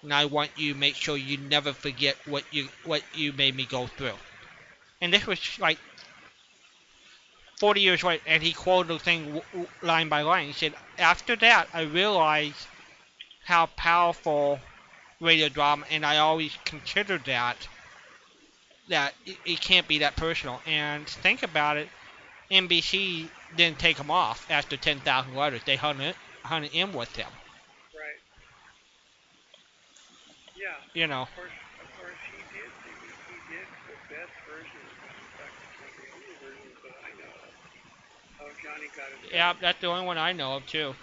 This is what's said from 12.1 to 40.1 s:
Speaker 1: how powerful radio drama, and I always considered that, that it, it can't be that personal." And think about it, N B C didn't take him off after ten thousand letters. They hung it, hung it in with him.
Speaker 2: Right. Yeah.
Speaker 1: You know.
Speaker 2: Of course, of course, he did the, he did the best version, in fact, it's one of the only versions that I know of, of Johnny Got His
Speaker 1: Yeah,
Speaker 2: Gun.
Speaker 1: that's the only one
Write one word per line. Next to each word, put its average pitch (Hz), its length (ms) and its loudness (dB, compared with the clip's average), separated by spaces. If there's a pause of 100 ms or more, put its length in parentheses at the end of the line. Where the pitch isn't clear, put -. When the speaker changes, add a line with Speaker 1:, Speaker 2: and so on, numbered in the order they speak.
Speaker 1:
how 170 220 6
powerful 160 920 2 (600)
radio 165 280 6
drama, 147 420 2
and 151 160 -2
I 151 120 4
always 156 460 2
considered 180 640 -4
that, 123 420 -2 (1200)
that 143 260 0 (120)
it, 185 180 -14
it 165 160 -4
can't 180 280 2
be 151 100 2
that 147 180 0
personal." 156 500 -4
And 151 420 -4
think - 340 -2
about 151 340 0
it, 156 120 -6 (640)
N 190 180 6
B 170 120 4
C 180 500 -2 (260)
didn't 165 240 4
take 160 180 4
him 143 120 -8
off 156 400 0
after 143 260 -2
ten 143 240 0
thousand 131 340 0
letters. 135 300 -2
They 135 120 2
hung 143 240 -2
it, 160 160 -6 (280)
hung 156 200 -4
it 147 100 -12
in 185 180 0
with 117 240 -8
him. - 140 -8 (640)
Speaker 2:
Right. 151 260 -14 (2250)
Yeah. 359 220 -10 (180)
Speaker 1:
You 165 120 0
know. 135 160 -4
Speaker 2:
Of - 120 -12
course, 180 180 -16 (280)
of - 160 -20
course, 175 220 -18 (140)
he - 180 -20
did 107 200 -16 (120)
the, 110 120 -20 (360)
he 180 60 -18 (100)
did 175 220 -16 (180)
the 147 100 -18 (140)
best 160 240 -16 (140)
version, 156 340 -18
in - 560 -20
fact, 143 240 -18
it's - 160 -20
one - 140 -20
of - 80 -20
the - 80 -20 (100)
only 392 240 -20
versions 135 400 -20
that 131 220 -20
I 131 100 -18
know - 200 -20 (120)
of, 98 60 -20 (960)
of - 80 -
Johnny 151 380 -14
Got 135 180 -14
His 131 160 -18
Speaker 1:
Yeah, 175 240 2
Speaker 2:
Gun. 180 80 -10
Speaker 1:
that's 180 180 0
the 180 80 -4
only 180 180 -4
one 170 120 -4